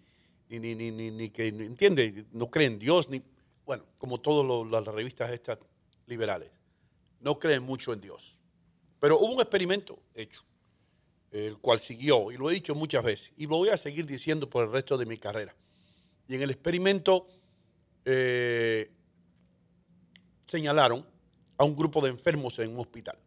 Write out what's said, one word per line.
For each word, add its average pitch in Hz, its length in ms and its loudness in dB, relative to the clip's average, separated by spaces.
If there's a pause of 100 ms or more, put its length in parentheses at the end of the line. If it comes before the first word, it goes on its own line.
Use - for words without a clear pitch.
(500)
ni, 117 100 -10
ni, 117 140 -6
ni, 113 180 -6
ni, 110 200 -8
ni 110 180 -10
que, 113 220 -4
ni, 107 140 -8
¿entiende? 120 640 2
No 117 180 -6
cree 151 180 4
en 107 120 -6
Dios, 143 300 2
ni, 131 120 -8 (440)
bueno, 131 200 -8 (120)
como 123 220 -8
todas 147 260 2
lo, 120 200 -2
las 110 200 -2
revistas 117 460 -6
estas 117 280 -10 (480)
liberales, 104 440 -4 (680)
no 143 200 0
creen 143 240 2
mucho 127 300 -6
en 104 80 -8
Dios. - 380 -20 (600)
Pero 156 200 6
hubo 226 160 2
un 254 60 4
experimento 196 600 -2 (140)
hecho, 110 260 -14 (880)
el 107 300 -8
cual 117 200 4
siguió, 123 520 2
y 123 60 -12
lo 139 120 -4
he 175 40 0
dicho 156 220 -4
muchas 143 280 0
veces, 107 340 -2
y 147 100 -8
lo 160 100 0
voy 190 120 2
a 196 80 4
seguir 151 280 -8
diciendo 143 440 -4
por 120 160 0
el 107 60 -4
resto 131 260 0
de 123 80 -4
mi 110 120 -8
carrera. 104 380 -8 (720)
Y 127 80 -6
en 131 60 -2
el 139 80 0
experimento... 185 800 2 (760)
Eh, 120 880 0 (1600)
señalaron 147 580 4 (520)
a 139 60 6
un 147 120 4
grupo 156 260 2
de 135 80 4
enfermos 131 500 -2
en 113 140 -4
un 123 60 -10
hospital. - 480 -12